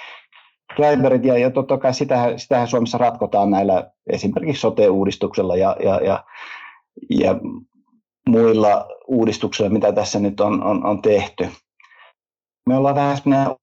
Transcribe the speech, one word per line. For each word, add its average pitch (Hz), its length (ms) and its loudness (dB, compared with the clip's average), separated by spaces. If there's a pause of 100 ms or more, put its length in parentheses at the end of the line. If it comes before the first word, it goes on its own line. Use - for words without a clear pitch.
(760)
driverit 135 480 2
ja, 127 140 2
ja 123 120 2
totta 135 280 -2
kai 131 160 0
sitähän, 123 440 -2
sitähän 120 300 -2
Suomessa 120 300 -2
ratkotaan 104 520 0
näillä 98 400 0 (220)
esimerkiksi 147 480 -4
sote-uudistuksella 98 960 0
ja, 95 280 0
ja, 95 200 0
ja, 98 200 -2 (840)
ja - 300 0 (880)
muilla 110 580 4 (220)
uudistuksilla, 110 640 0
mitä 104 220 2
tässä 104 260 -2
nyt 101 220 -2
on, 101 220 0
on, 98 240 -2
on 104 160 -2
tehty. 101 460 0 (1200)
Me 127 80 2
ollaan 139 180 2
vähän 143 220 0
semmoinen 135 460 0